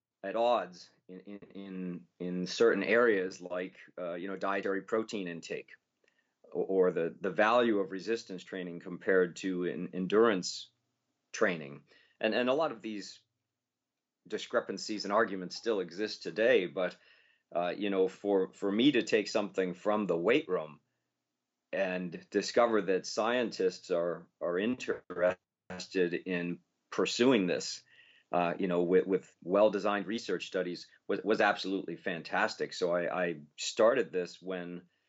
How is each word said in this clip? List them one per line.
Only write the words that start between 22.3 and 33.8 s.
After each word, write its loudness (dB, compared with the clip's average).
discover 4
that 0
scientists -2
are, -2
are -2
interested -2
in -2
pursuing 4
this, -4
uh, 2
you -2
know, 2
with, 4
with -2
well-designed 2
research -4
studies -4
was, -2
was 2
absolutely 0
fantastic. -4
So 0
I, 0
I -2
started 2